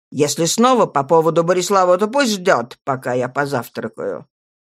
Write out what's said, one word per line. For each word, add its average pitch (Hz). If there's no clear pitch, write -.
"Если 147
снова 226
по 139
поводу 165
Борислава, 180
то 214
пусть 254
ждет, 180
пока 127
я 127
позавтракаю". 117